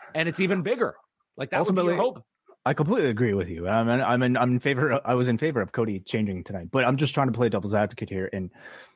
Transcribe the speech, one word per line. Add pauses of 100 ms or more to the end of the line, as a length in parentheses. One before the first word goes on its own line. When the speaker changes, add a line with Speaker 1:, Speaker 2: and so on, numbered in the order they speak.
(140)
Speaker 1:
and
it's
even
bigger. (420)
Like,
that
Speaker 2:
Ultimately,
Speaker 1:
would
be
your
hope. (400)
Speaker 2:
I
completely
agree
with
you.
I'm,
I'm
in,
I'm
in
favor
of,
I
was
in
favor
of
Cody
changing
tonight,
but
I'm
just
trying
to
play
devil's
advocate
here.
And (460)